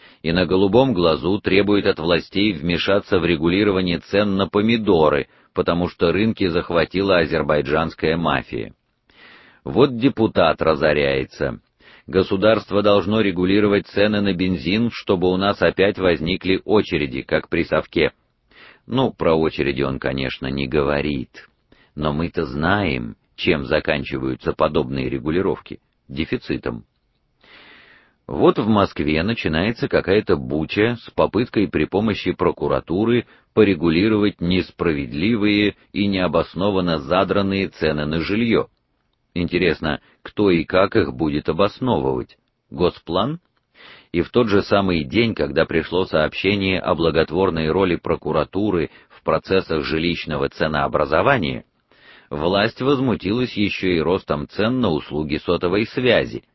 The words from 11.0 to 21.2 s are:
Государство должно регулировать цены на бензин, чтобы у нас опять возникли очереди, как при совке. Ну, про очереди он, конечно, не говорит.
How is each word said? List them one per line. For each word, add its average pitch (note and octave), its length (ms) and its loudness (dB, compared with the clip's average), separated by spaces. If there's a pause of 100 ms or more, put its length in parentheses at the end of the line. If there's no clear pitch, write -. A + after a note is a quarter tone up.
Государство G2+ 760 2
должно G2+ 380 2
регулировать G2+ 680 2
цены G#2 340 0
на G2 120 0
бензин, F#2 580 -2
чтобы F2+ 400 0
у F#2 60 0
нас G2 260 0
опять F#2 340 2
возникли F2+ 680 0
очереди, D2 580 0
как - 260 -4
при E2 140 0
совке. D2+ 480 0 (800)
Ну, B2+ 240 0
про E2 240 0
очереди C#2+ 460 -2
он, C2+ 180 -4
конечно, C2+ 480 -6
не C#2 180 -4
говорит. C#2+ 800 -2 (460)